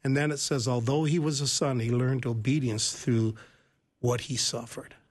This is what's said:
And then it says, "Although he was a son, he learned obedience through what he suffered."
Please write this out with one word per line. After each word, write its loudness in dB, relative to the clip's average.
And 2
then 0
it -4
says, 0
"Although 2
he 2
was 0
a -2
son, 0
he 0
learned 2
obedience 0
through 2
what 0
he -8
suffered." -6